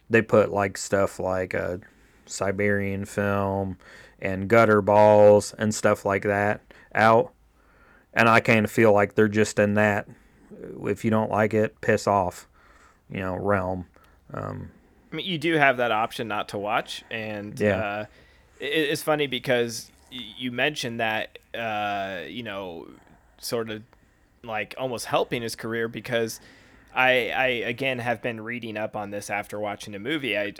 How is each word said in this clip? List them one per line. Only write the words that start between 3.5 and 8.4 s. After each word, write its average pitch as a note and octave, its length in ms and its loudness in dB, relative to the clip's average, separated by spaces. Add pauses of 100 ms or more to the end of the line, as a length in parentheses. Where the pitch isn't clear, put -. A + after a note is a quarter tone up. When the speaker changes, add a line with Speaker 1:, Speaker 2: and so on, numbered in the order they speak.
Speaker 1:
and F#2+ 280 -4
Gutter G#2+ 340 6
Balls G#2 760 8
and G#2+ 160 0
stuff - 300 0
like G2 180 0
that G#2 380 0 (340)
out. A2+ 380 6 (800)
And A2+ 160 4
I A2+ 120 6